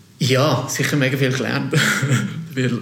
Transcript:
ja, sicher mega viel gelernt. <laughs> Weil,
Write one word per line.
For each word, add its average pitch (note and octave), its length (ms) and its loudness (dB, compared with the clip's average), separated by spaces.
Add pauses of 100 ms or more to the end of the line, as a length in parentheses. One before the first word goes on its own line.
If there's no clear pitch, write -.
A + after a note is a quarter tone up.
(200)
ja, C3 500 2
sicher - 260 -2
mega C3 220 2
viel C3 140 2
gelernt. C3+ 420 -2 (420)
<laughs> - 380 -4
Weil, B2 280 -2